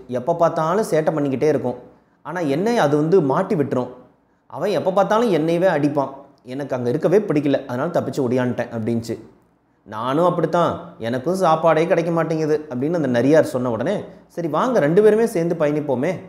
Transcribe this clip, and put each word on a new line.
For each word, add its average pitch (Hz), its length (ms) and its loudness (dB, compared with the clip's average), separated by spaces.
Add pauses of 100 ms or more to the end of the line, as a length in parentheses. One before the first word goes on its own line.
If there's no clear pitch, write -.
எப்ப 123 280 -2
பார்த்தாலும் 165 500 0
சேட்டை 160 280 0
பண்ணிக்கிட்டே 143 300 -2
இருக்கும். 127 320 0 (460)
ஆனா 160 180 -10
என்னை 180 380 0
அது 151 200 4
வந்து 165 240 4
மாட்டி 170 340 0
விட்டுரும். 127 320 -2 (600)
அவன் 143 220 -6
எப்ப 165 220 0
பார்த்தாலும் 202 420 2
என்னையவே 170 340 2
அடிப்பான். 143 420 0 (340)
எனக்கு 131 320 -8
அங்க 120 140 -2
இருக்கவே 175 280 2
பிடிக்கல, 147 480 0
அதனால 147 340 -4
தப்பிச்சு 123 200 -4
ஓடியான்ட்டேன்" 123 480 -2 (100)
அப்படின்ச்சு. 113 420 -4 (640)
"நானும் 127 420 -2
அப்படித்தான், 165 720 0
எனக்கும் 127 380 -4
சாப்பாடே 165 520 2
கிடைக்க 170 240 2
மாட்டேங்குது" 156 580 0
அப்படின்னு 147 340 -2
அந்த 123 180 2
நரியார் 147 220 6
சொன்ன 123 280 -2
உடனே, 123 320 -2 (240)
"சரி 170 200 -8
வாங்க, 202 320 0
ரெண்டு 165 220 4
பேருமே 214 240 6
சேர்ந்து 170 300 -2
பயணிப்போமே" 147 600 0 (140)